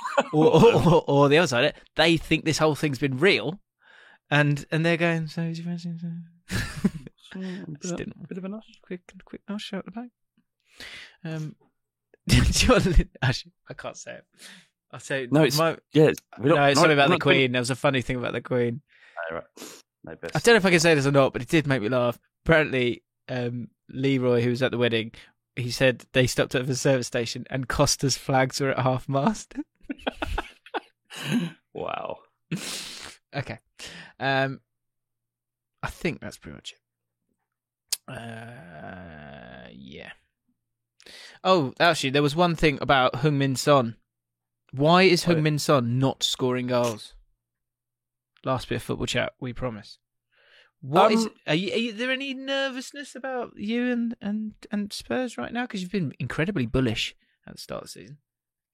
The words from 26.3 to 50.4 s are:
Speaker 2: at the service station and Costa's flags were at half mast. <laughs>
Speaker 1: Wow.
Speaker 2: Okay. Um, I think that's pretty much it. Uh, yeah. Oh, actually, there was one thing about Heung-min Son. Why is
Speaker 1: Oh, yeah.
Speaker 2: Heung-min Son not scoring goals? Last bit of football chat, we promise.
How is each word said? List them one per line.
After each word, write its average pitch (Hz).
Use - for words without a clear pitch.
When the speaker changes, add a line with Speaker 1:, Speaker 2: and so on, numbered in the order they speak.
Speaker 2:
at 127
the 135
service 131
station 120
and 131
Costa's -
flags 131
were 139
at -
half 127
mast. 143
<laughs> 302
Speaker 1:
Wow. -
Speaker 2:
Okay. 113
Um, 135
I -
think -
that's -
pretty 76
much -
it. -
Uh, 90
yeah. 67
Oh, 180
actually, 151
there 143
was 143
one 175
thing 151
about 127
Heung-min 139
Son. 127
Why 156
is 175
Speaker 1:
Oh, 170
yeah. 170
Speaker 2:
Heung-min 151
Son 127
not 131
scoring 127
goals? 120
Last 131
bit -
of -
football -
chat, 120
we 123
promise. 117